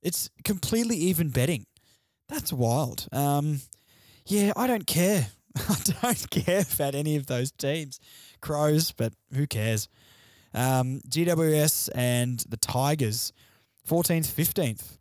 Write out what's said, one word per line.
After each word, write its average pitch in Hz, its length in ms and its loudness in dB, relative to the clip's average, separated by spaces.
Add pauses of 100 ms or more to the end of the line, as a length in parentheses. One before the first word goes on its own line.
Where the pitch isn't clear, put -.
It's - 280 -4 (140)
completely 226 540 0
even 165 320 2
betting. 127 360 0 (600)
That's - 260 -6
wild. 123 580 -2
Um, 143 500 0 (640)
yeah, 202 300 2
I 247 120 0
don't 233 200 0
care. 175 400 2 (160)
<laughs> - 120 -14
I - 220 0 (240)
don't - 280 -2
care 180 340 2 (100)
about 139 220 -2
any 151 200 0
of 139 120 -4
those 131 240 -2
teams. 143 480 -4 (420)
Crows, 151 500 2
but 113 220 -2 (200)
who 139 140 0
cares? 110 400 0 (680)
Um, 127 540 0
G 156 180 0
W 160 300 4
S 151 340 2
and 123 600 0
the 113 80 -6
Tigers, 127 760 -2 (540)
fourteenth, 165 440 0
fifteenth. - 720 -4